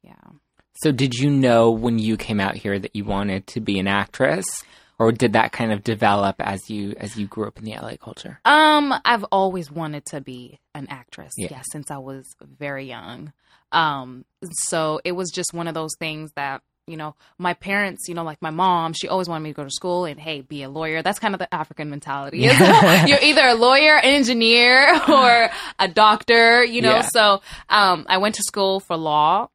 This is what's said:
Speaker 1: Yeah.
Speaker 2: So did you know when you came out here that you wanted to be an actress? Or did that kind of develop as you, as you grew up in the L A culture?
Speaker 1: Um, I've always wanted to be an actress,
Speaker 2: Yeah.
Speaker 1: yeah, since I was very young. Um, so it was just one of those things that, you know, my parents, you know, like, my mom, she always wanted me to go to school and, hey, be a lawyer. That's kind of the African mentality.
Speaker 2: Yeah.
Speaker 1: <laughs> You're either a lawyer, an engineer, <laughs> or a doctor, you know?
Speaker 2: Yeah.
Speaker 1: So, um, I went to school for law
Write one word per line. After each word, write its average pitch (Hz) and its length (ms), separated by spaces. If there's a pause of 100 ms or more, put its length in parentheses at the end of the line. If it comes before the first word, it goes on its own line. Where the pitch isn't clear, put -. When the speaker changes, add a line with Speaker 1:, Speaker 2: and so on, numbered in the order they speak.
Speaker 1:
Yeah. - 100 (680)
Speaker 2:
So 156 100
did 127 220
you 135 160
know 120 420
when 113 260
you 110 180
came 104 240
out 98 160
here 101 220
that - 160
you 101 100
wanted 98 440
to - 120
be 101 180
an 95 100
actress? 101 580 (540)
Or 113 120
did 117 220
that 113 180
kind 113 200
of 104 120
develop 101 560
as 98 180 (100)
you, 104 300
as 101 180
you 101 120
grew 107 180
up - 120
in 110 60
the 110 100
L - 120
A 117 100
culture? - 480
Speaker 1:
Um, 302 480 (120)
I've 226 260
always 185 400
wanted 151 360
to 147 140
be 123 380 (160)
an 139 160
actress, - 460
Speaker 2:
Yeah. 90 160
Speaker 1:
yeah, 127 180
since 147 220
I 139 60
was 135 260 (180)
very 139 440
young. 123 460 (380)
Um, 135 540 (420)
so 156 380
it 180 80
was 180 180
just 180 240
one 170 140
of 160 60
those 160 260
things 156 340
that, 139 280 (260)
you 165 80
know, 151 180 (240)
my 175 160
parents, 196 540
you 175 60
know, 170 100
like, 151 180
my 160 80
mom, 165 420
she 175 160
always 185 200
wanted 160 160
me 151 60
to 143 60
go 147 80
to 135 60
school 180 340
and, 143 140
hey, 151 220
be 139 240
a 135 40
lawyer. 160 320
That's 190 200
kind 208 140
of 180 40
the - 160
African 151 360
mentality. 139 480
Speaker 2:
Yeah. 180 680
Speaker 1:
<laughs> - 0
You're 285 160
either 294 240
a 240 80
lawyer, 269 420
an 269 180
engineer, 247 880
<laughs> - 40
or 240 420 (280)
a 196 100
doctor, 233 760
you 240 180
know? 220 140
Speaker 2:
Yeah. - 160
Speaker 1:
So, 208 300 (260)
um, 190 400
I 185 100
went 208 180
to 208 60
school 196 380
for 170 160
law 160 580